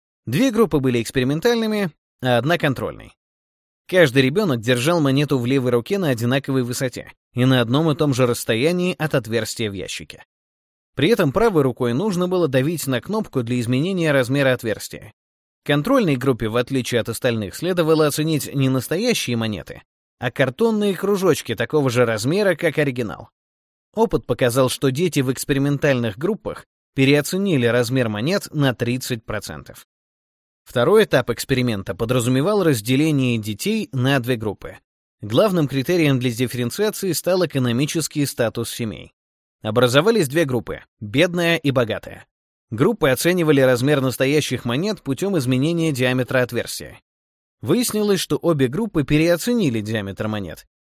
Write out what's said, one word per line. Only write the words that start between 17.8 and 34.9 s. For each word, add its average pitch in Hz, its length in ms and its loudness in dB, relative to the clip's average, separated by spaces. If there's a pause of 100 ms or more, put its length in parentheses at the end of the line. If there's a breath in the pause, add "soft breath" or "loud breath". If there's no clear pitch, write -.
оценить 156 440 -2
не 135 160 0
настоящие 131 720 -2
монеты, 110 460 -6 (340)
а 123 140 -4
картонные 208 640 0
кружочки 190 580 0
такого 131 380 0
же 123 120 4
размера, 143 520 0
как 156 240 -2
оригинал. 123 500 -4 (640)
Опыт 208 320 0
показал, 127 440 2
что - 200 -2
дети 147 300 0
в 131 120 0
экспериментальных 139 840 0
группах - 480 -6 (300)
переоценили 143 720 2
размер 120 420 0
монет 135 420 -2
на 139 220 2
тридцать 120 500 -4
процентов. - 640 -12 (800)
Второй 170 380 4
этап 135 260 2
эксперимента 117 640 -2
подразумевал 127 720 0
разделение 131 720 2
детей 143 540 -4
на 135 280 2
две 123 160 -2
группы. 107 440 -8 (420)